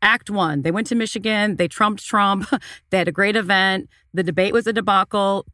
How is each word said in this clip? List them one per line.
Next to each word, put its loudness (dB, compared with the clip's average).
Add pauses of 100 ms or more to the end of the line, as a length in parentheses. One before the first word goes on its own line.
Act 2
one, 0
they 0
went -2
to -2
Michigan, -2
they 0
trumped -2
Trump, 0 (240)
<laughs> -20
they 0
had 0
a -2
great 0
event. 0 (260)
The 0
debate 0
was 0
a 0
debacle. 0